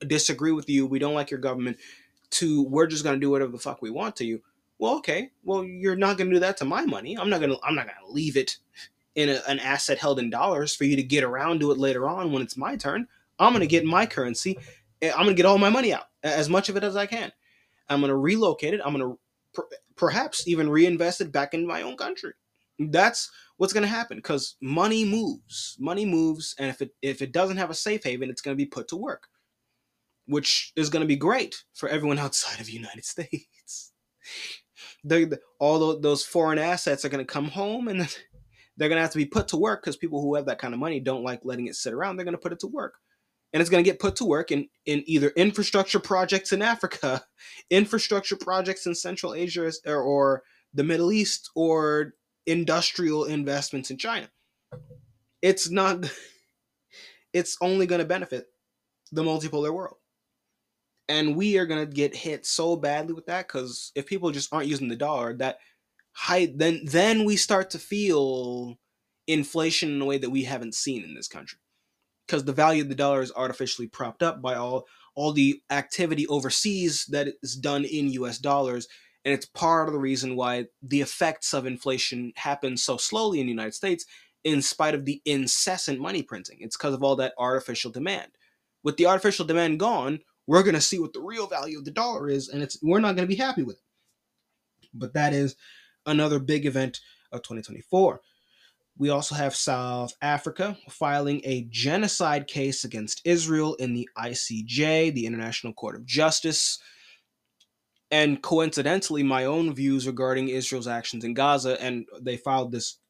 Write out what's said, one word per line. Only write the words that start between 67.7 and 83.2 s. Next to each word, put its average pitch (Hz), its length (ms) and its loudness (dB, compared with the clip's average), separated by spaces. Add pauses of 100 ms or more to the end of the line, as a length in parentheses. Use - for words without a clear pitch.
to 165 80 -8
feel 131 1000 0 (480)
inflation 160 640 0
in 143 120 -2
a - 20 0
way 139 140 0
that 127 120 -4
we 135 140 0
haven't 120 300 -8
seen 123 300 -4
in 78 100 -18
this 62 140 -12
country. - 300 -18 (680)
'Cause 143 180 -2
the 139 80 -2
value 151 300 4
of 143 60 -6
the 135 60 -6
dollar 139 280 2
is 127 100 -6
artificially 127 560 -6
propped 120 340 -8
up 165 200 0
by 127 120 -2
all, 123 320 -4 (280)
all 151 180 0
the 143 380 4
activity 151 560 -2
overseas 156 800 0
that 143 220 -2 (140)
is 131 140 -8
done 143 280 -2
in 143 260 -2
U 127 160 -4
S 117 120 -8
dollars. 135 500 0 (360)
And 139 80 2
it's 139 140 -2
part 165 420 2
of 151 60 -2
the 143 60 -2
reason 131 360 -2
why 123 300 -2 (160)
the 139 180 2
effects - 540 -2
of 131 120 -2
inflation 123 680 -4
happen 139 400 -4
so 123 200 -2
slowly 208 440 0